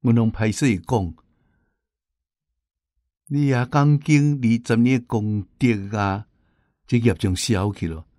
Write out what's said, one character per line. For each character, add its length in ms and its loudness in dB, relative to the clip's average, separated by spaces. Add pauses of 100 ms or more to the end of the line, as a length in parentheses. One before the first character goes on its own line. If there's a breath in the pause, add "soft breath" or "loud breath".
阮 140 2
拢 160 2
歹 180 -4
势 300 0
讲。 340 -4 (2000)
你 260 0
啊， 180 0
讲 300 2
经 420 2
二 240 2
十 160 2
年 220 2
功 420 -4 (100)
德 400 -2
啊， 300 -4 (640)
这 100 0
业 160 2
障 220 -2
消 360 -2
去 140 -8
咯， 220 -10 (100)